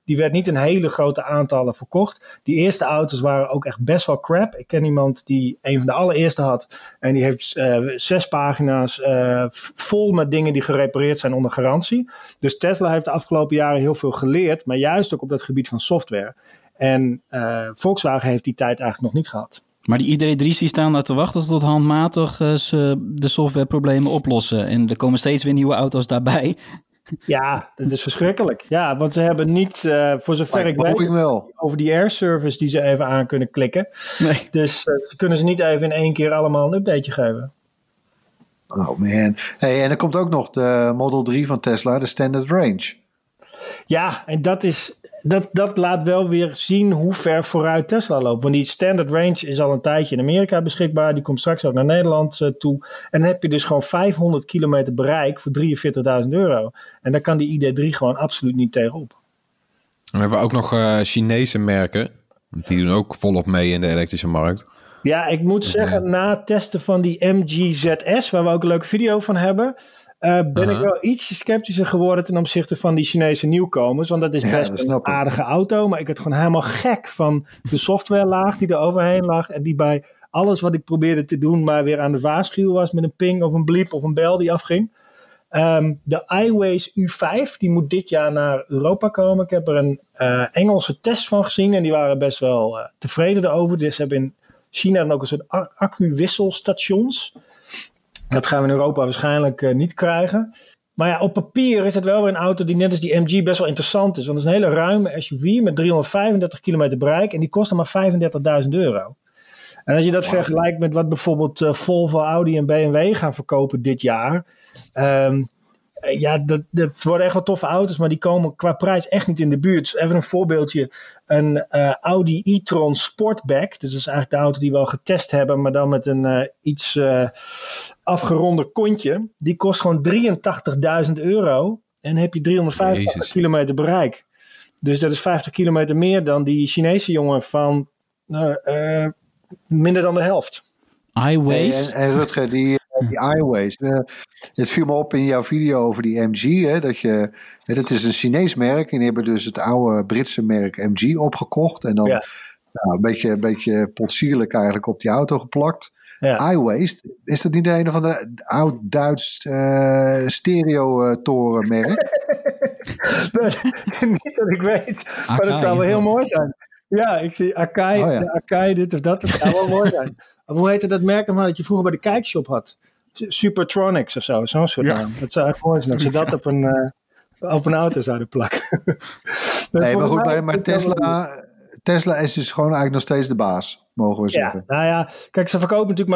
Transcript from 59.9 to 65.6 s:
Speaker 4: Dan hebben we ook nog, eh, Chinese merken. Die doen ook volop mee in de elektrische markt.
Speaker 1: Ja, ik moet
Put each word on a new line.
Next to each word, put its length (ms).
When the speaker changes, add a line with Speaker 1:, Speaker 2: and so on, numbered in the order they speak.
Speaker 4:
Dan 100
hebben 180
we 60
ook 80
nog, 200
eh, 260
Chinese 600
merken. 520
Die 280
doen 160
ook 200
volop 320
mee 260
in 80
de 80
elektrische 400
markt. 380
Speaker 1:
Ja, 240
ik 160
moet 220